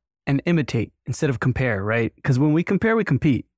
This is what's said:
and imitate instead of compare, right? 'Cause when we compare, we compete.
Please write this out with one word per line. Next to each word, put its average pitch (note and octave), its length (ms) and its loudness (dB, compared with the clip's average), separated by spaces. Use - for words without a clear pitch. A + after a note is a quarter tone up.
and C#3 180 0
imitate D3 460 0
instead C#3 240 -4
of A#2+ 100 -2
compare, A#2+ 440 0
right? A2+ 300 0
'Cause B2+ 160 0
when D3+ 140 2
we E3+ 100 2
compare, A3 320 0
we A3 80 0
compete. C3+ 420 0